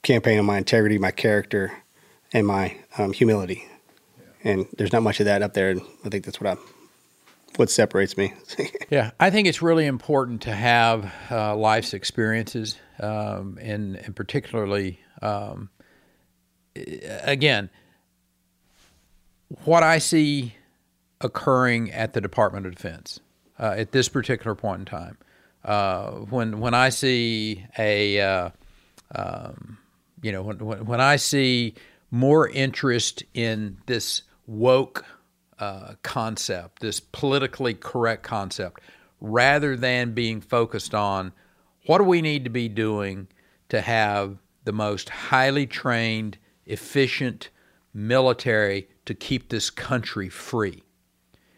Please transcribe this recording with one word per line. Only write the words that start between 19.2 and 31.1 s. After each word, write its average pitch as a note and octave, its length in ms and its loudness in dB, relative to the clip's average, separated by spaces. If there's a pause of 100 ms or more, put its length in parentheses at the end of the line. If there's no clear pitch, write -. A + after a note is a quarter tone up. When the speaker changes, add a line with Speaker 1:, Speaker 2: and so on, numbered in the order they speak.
Speaker 2:
what E3 200 6
I D#3+ 160 6
see D3 560 2 (680)
occurring B2 680 2
at A2+ 220 -4
the B2 60 -2
Department G2 460 0
of F2+ 80 -10
Defense, - 460 -14 (400)
uh, G#2 180 -2
at A2 140 -4
this B2+ 180 2
particular A#2 460 -4
point F#2+ 240 -6
in G2 60 -12
time, - 340 -14 (440)
uh, G2+ 500 -2
when, G#2+ 460 -4
when A#2 140 0
I B2+ 160 6
see A2+ 760 0 (120)
a, G#2 420 2
uh, F#2+ 300 0 (640)
um, - 640 -10 (440)
you G#2+ 100 -6
know, F#2+ 100 -6
when, G2+ 180 -8
when, G#2+ 260 -8
when A#2+ 160 0
I C#3 160 6